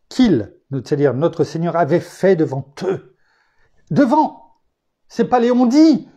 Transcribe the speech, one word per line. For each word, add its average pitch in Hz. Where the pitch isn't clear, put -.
qu'il, 196
c'est-à-dire 139
notre 156
Seigneur, 165
avait 165
fait -
devant 135
eux. » 190
Devant. 277
C'est -
pas 247
les 240
on 247
dit, 285